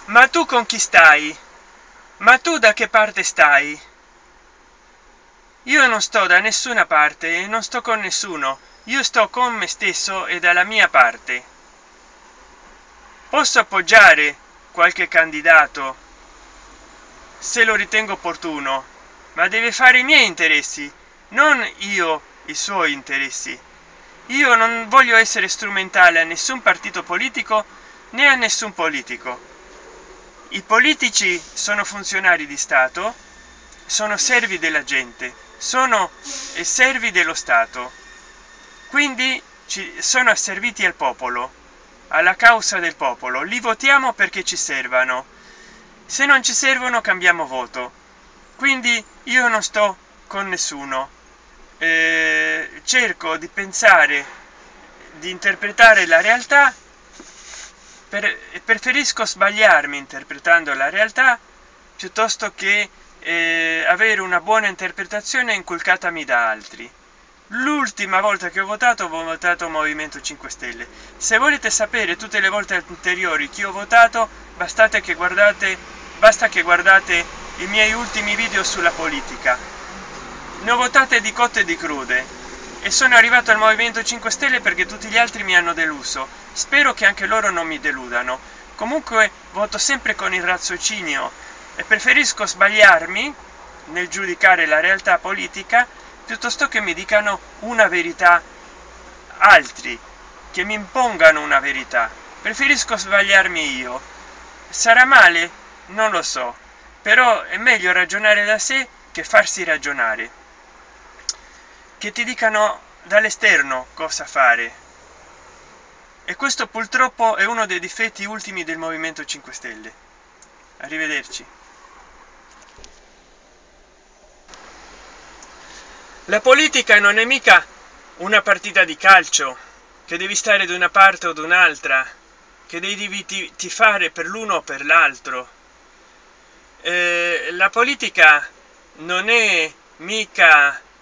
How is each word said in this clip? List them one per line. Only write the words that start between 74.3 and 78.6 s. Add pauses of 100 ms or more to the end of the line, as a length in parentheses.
bastate
che
guardate, (400)
basta
che
guardate (320)
i
miei
ultimi
video